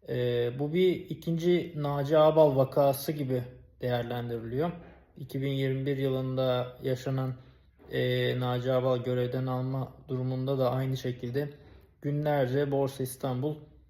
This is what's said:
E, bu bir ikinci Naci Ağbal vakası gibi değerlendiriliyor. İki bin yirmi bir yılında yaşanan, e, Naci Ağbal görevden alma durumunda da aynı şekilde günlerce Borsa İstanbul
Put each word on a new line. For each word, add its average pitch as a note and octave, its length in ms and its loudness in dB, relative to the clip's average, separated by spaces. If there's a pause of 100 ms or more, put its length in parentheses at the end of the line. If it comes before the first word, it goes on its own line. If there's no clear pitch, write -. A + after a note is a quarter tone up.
E, A#2+ 500 0
bu D3 140 -2
bir F3+ 380 2
ikinci E3 640 0
Naci C#3+ 420 2
Ağbal D#3 380 8
vakası C3+ 560 2
gibi C3 300 -2 (400)
değerlendiriliyor. A#2+ 880 -2 (460)
İki C3+ 260 -8
bin C#3 100 -2
yirmi C3+ 340 0
bir C#3 100 0
yılında C3 840 0
yaşanan, C3 520 -2 (560)
e, B2 500 0
Naci B2 320 0
Ağbal B2+ 260 2
görevden B2+ 480 -2
alma B2+ 460 -4 (160)
durumunda C3 500 -2
da B2+ 140 2
aynı C3 240 -2
şekilde B2+ 540 -4 (520)
günlerce C#3+ 680 0
Borsa C3+ 320 0
İstanbul C3 540 -4 (340)